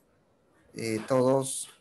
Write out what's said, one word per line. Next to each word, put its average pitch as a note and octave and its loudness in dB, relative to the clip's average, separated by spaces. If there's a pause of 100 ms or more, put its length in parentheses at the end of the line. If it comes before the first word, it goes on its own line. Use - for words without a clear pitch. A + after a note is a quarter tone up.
(760)
Eh, A2 -4 (100)
todos, C3 2 (120)